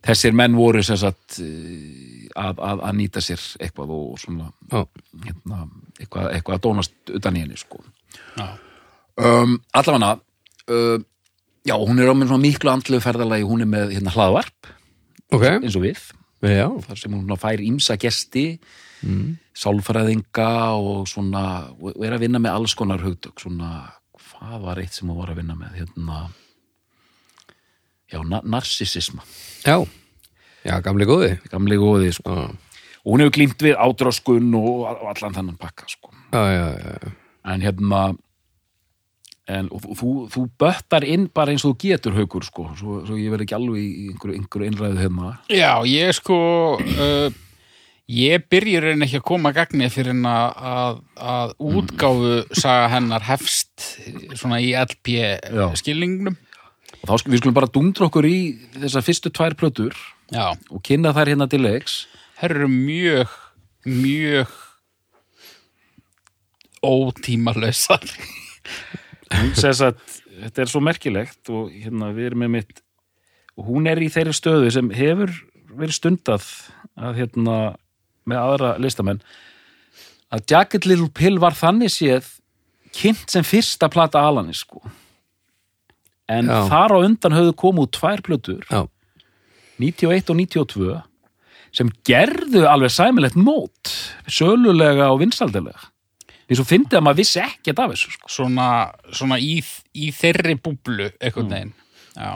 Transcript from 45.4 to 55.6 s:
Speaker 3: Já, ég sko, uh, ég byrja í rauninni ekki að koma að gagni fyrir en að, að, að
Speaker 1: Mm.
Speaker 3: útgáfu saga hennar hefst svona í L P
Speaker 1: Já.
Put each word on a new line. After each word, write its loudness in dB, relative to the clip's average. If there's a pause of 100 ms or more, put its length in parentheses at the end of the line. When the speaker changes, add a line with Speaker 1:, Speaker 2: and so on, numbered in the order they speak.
Speaker 3:
Já, 4 (160)
ég 2
sko, 0 (400)
uh, 0 (800)
ég 2
byrja 4
í 2
rauninni 2
ekki -4
að -10
koma 2
að -6
gagni 0
fyrir -4
en 0
að, 2 (120)
að, -4 (160)
að -6
Speaker 1:
Mm. -4
Speaker 3:
útgáfu 0 (220)
saga 2
hennar 0
hefst -4 (500)
svona -4
í 0
L -2 (100)
P -2 (220)
Speaker 1:
Já. -2